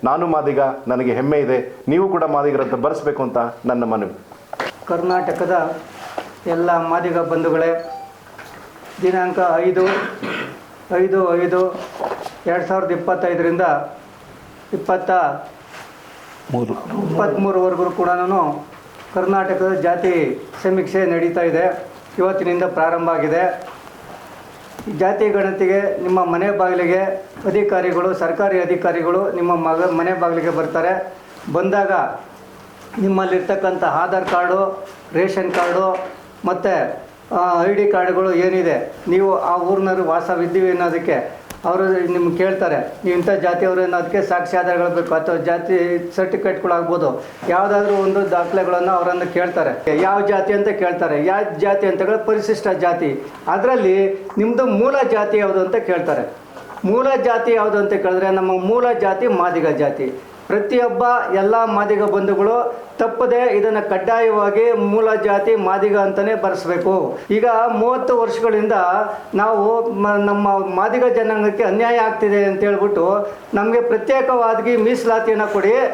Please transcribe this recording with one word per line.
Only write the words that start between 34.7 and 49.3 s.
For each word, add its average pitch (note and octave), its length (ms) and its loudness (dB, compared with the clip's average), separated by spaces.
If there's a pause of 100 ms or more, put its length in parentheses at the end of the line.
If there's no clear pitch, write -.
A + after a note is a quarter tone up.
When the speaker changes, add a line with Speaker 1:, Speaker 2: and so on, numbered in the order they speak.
Speaker 2:
ರೇಷನ್ F#3 400 0
ಕಾರ್ಡು F3+ 300 0 (600)
ಮತ್ತು, F#3 240 -2 (640)
ಆ, - 20 2 (260)
ಐ G3 120 2
ಡಿ G#3 80 2 (100)
ಕಾರ್ಡ್‌ಗಳು F#3 340 2 (160)
ಏನಿದೆ, E3+ 320 2 (340)
ನೀವು G3 180 4 (200)
ಆ F3 60 0 (140)
ಊರಿನವರು F#3+ 420 0
ವಾಸವಿದ್ದೀವಿ F3 640 0
ಅನ್ನೋದಕ್ಕೆ E3 400 0 (520)
ಅವರು F#3 160 0 (280)
ನಿಮ್ಗೆ F3 280 0
ಕೇಳ್ತಾರೆ, F#3+ 360 0 (280)
ನೀವು F3+ 140 0
ಇಂಥ F3 120 0 (140)
ಜಾತಿಯವರು F3+ 420 0
ಅನ್ನೋದಕ್ಕೆ F3 420 -2
ಸಾಕ್ಷಿ F3 320 -2
ಆಧಾರಗಳು F3 380 0
ಬೇಕು, E3+ 200 -2
ಅಥವಾ E3 200 -2 (100)
ಜಾತಿ F3 280 0 (400)
ಸರ್ಟಿಫಿಕೇಟ್ಗಳಾಗ್ಬೋದು, F3+ 920 0 (460)
ಯಾವುದಾದ್ರೂ G3+ 400 2 (100)
ಒಂದು G3 160 2 (140)
ದಾಖಲೆಗಳನ್ನು F3 640 0
ಅವರನ್ನು F3 280 0 (100)